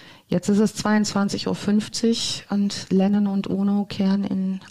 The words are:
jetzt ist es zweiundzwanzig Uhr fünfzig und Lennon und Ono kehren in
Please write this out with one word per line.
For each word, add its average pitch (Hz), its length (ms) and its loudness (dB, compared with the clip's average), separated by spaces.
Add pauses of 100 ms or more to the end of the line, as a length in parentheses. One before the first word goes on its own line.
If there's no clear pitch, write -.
(280)
jetzt 180 220 0
ist 202 100 4
es 214 160 2
zweiundzwanzig 208 720 0
Uhr 185 80 -2
fünfzig - 960 -2
und 202 400 -2
Lennon 202 380 4
und 196 220 -2
Ono 202 360 0
kehren 196 400 0
in 190 340 -2 (120)